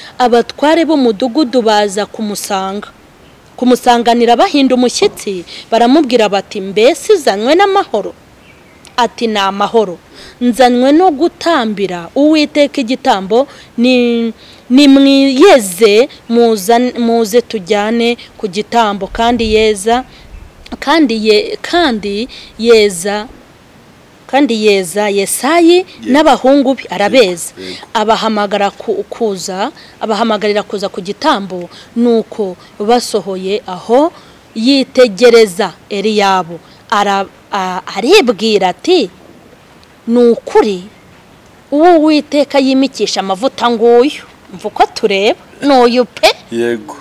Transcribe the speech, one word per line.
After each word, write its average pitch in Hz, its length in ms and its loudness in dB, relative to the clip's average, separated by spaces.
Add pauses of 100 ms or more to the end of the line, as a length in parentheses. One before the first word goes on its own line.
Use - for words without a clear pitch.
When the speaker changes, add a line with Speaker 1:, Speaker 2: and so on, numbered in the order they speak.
(180)
Speaker 1:
abatware 254 680 0
b'umudugudu 254 760 0
baza 208 440 0
kumusanga. 202 840 -8 (720)
Kumusanganira 240 800 2
bahinda 277 400 2
umushyitsi, 240 720 -2 (260)
baramubwira 233 580 2
bati, 196 320 -6
"Mbese 214 520 0
izanywe 247 420 0
n'amahoro?" 381 580 0 (840)
Ati, 233 300 -2
"Ni 214 120 -2
amahoro. 196 580 -2 (440)
Nzanywe 247 500 2
no 349 200 4
gutambira 220 1040 -4
Uwiteka 294 680 2
igitambo, 226 680 -2 (300)
ni, 240 560 0 (360)
nimwiyeze, 269 1400 4 (200)
muzan-, 233 680 0
muze 233 420 0
tujyane 220 760 -4 (200)
ku 220 100 -8
gitambo." 202 600 -2
Kandi 233 460 -2
yeza, 220 500 0 (760)
kandi 285 360 0 (120)
ye-, 208 340 0
kandi 226 680 -4 (320)
yeza, 208 680 0 (1000)
kandi 254 260 0 (120)
yeza 202 440 0
Yesayi 302 680 2
Speaker 2:
Yego. 370 120 0 (140)
Speaker 1:
n'abahungu 269 720 2
be, - 140 -16
arabeza. 190 680 0
Speaker 2:
Yego, 185 120 -16
yego. - 240 -16
Speaker 1:
Abahamagara 208 800 -2
ku-, - 320 -6
kuza, 196 680 -6 (280)
abahamagarira 208 640 -2
kuza 202 260 -8
ku 208 120 -10
gitambo, 190 680 -6 (260)
nuko 226 600 -2 (220)
basohoye 202 880 -4
aho 240 440 0 (440)
yitegereza 226 1160 2 (160)
Eliyabu. 196 680 -2 (300)
Ara-, 202 360 0 (260)
a-, 185 300 -6 (140)
aribwira 220 760 2
ati, 285 400 -2 (1000)
"Ni 233 120 2 (100)
ukuri, 220 540 0 (880)
uwo 330 280 4
Uwiteka 294 600 0
yimikisha 262 600 -2
amavuta 196 500 -4
nguyu." 240 540 2 (300)
Umva 185 140 -12
uko - 180 0
tureba, 202 540 -2 (220)
ni 277 120 2
uyu 247 320 2
pe. - 220 -4 (240)
Speaker 2:
Yego. 117 500 -6